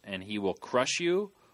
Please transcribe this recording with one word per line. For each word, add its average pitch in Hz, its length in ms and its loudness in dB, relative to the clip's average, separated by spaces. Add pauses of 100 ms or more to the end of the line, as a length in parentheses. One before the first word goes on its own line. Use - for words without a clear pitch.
and 95 180 -6
he 104 160 -4
will 95 140 2
crush - 480 0
you 185 300 0 (220)